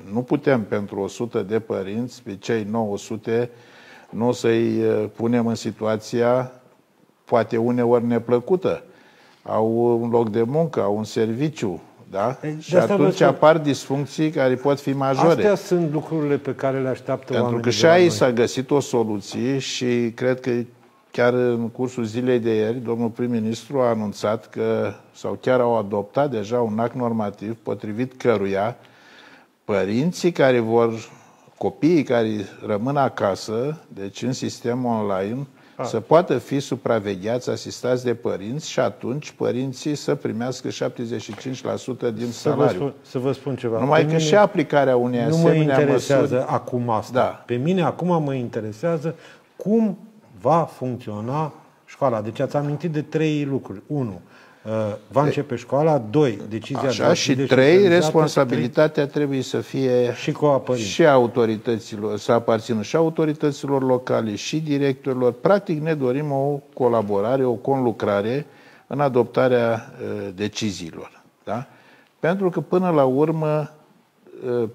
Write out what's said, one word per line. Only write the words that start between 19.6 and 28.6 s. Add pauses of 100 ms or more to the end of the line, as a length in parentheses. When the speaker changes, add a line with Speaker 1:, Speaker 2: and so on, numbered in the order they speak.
Speaker 1:
cred
că (600)
chiar
în
cursul
zilei
de
ieri,
domnul
prim-ministru
a
anunțat
că, (220)
sau
chiar
au
adoptat
deja
un
act
normativ
potrivit
căruia (880)